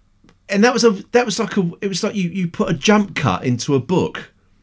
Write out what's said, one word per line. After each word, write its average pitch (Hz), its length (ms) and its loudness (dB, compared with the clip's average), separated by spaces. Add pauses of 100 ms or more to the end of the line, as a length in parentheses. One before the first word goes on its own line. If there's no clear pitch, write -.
(480)
And 202 160 4
that 254 80 6
was 233 120 2
a, 226 60 6 (220)
that 247 140 4
was 220 120 -4
like 214 200 -4
a, 175 120 0 (120)
it 202 60 -2
was 190 140 -4
like 220 120 -2
you, 185 160 -2
you 180 180 -4
put 190 220 -4
a 175 40 -2
jump 208 400 2
cut - 300 -2
into 123 300 0
a 135 60 2
book. - 520 -2 (300)